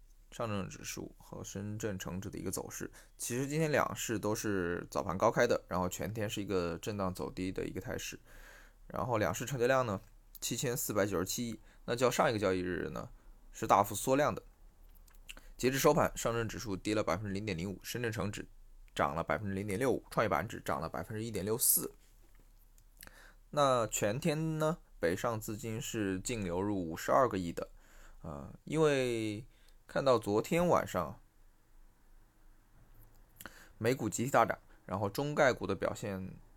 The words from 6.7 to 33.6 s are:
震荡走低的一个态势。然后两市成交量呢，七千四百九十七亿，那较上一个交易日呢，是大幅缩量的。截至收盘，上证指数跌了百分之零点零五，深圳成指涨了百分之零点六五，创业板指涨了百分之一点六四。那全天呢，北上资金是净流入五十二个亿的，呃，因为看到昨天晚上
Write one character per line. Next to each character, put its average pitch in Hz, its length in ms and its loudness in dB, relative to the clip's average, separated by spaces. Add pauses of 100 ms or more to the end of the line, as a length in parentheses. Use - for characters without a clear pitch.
震 107 180 -6
荡 95 160 0
走 73 180 -6
低 92 220 -4
的 85 140 -4
一 - 40 -6
个 95 80 -8
态 - 200 -6
势。 - 200 -10 (680)
然 - 200 -4
后 120 120 0
两 90 160 2
市 135 100 -6
成 131 140 -4
交 117 80 2
量 131 180 4
呢， 101 160 -2 (400)
七 - 160 -4
千 120 200 -2
四 - 160 -4
百 101 140 4
九 98 120 0
十 90 60 2
七 120 240 -4
亿， - 100 -8 (280)
那 120 100 -2
较 131 140 4
上 165 200 4
一 - 20 2
个 107 60 0
交 98 140 4
易 92 80 2
日 85 320 -2
呢， - 160 -8 (440)
是 - 140 -8
大 101 160 8
幅 104 120 -2
缩 131 200 2
量 135 180 4
的。 85 100 -6 (1120)
截 123 140 2
至 135 80 0
收 147 140 8
盘， 135 220 4
上 120 180 -2
证 117 140 0
指 90 120 -6
数 98 180 -4
跌 104 180 -2
了 107 80 2
百 85 140 2
分 107 100 -4
之 98 60 -4
零 101 120 -4
点 98 120 -4
零 92 160 -4
五， - 100 -12
深 120 200 -6
圳 113 100 -2
成 104 180 -2
指 - 160 -8 (480)
涨 73 220 2
了 82 80 0
百 76 140 0
分 104 100 -6
之 98 60 -2
零 98 120 -4
点 98 120 -2
六 131 120 2
五， - 200 0
创 135 120 0
业 107 60 2
板 90 180 0
指 - 140 -10
涨 71 200 -2
了 80 80 -4
百 - 140 -6
分 107 140 -8
之 110 80 -4
一 117 60 -6
点 98 120 -4
六 107 140 0
四。 - 360 2 (1600)
那 131 360 4
全 107 340 0
天 156 380 0
呢， 156 200 2 (220)
北 - 160 2
上 113 240 -2
资 107 160 -6
金 110 240 -6
是 98 400 -2
净 110 240 -2
流 87 160 0
入 101 180 0
五 82 180 -2
十 - 140 -2
二 135 160 6
个 98 120 0
亿 85 140 -2
的， - 180 -8 (500)
呃， 71 340 -10 (100)
因 156 180 0
为 120 600 2 (420)
看 - 180 -2
到 127 140 8
昨 104 240 2
天 175 260 2
晚 98 180 4
上 87 320 -4 (2500)